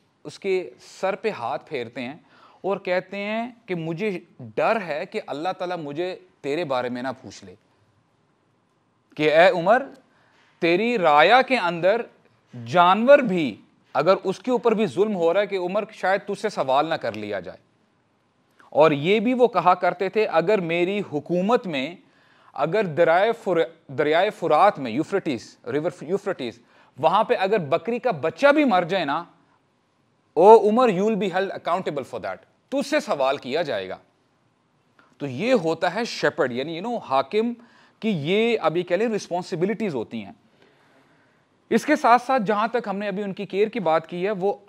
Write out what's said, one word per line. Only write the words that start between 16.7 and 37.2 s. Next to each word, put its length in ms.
ना 100
कर 160
लिया 260
जाए।" 200
और 200
ये 260
भी 140
वो 140
कहा 280
करते 340
थे, 160
"अगर 360
मेरी 380
हुकूमत 680
में, 300
अगर 320
दरियाए 440
फुर-, 340
दरियाए 380
फुरात 500
में, 120
यूफ्रेटिस, 680
रिवर 240
यूफ्रेटिस, 520
वहाँ 240
पे 120
अगर 240
बकरी 400
का 120
बच्चा 400
भी 140
मर 180
जाए 220
ना, 280
ओ 180
उमर, 360
you 120
will 180
be 100
held 200
accountable 540
for 140
that, 180
तुझसे 300
सवाल 360
किया 260
जाएगा।" 360
तो 60
ये 260
होता 380
है 160
शेपर्ड, 460
यानी, 300
you 80
know, 140
हाकिम 520